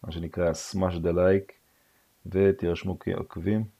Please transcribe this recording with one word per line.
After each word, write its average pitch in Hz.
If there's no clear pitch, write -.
מה 82
שנקרא, 85
smash 90
the 85
like, 92
ותירשמו 92
כעוקבים. 95